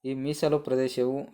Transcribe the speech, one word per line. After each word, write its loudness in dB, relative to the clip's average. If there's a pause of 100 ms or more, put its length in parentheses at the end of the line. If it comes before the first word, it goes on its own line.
ಈ -2
ಮೀಸಲು 0
ಪ್ರದೇಶವು 0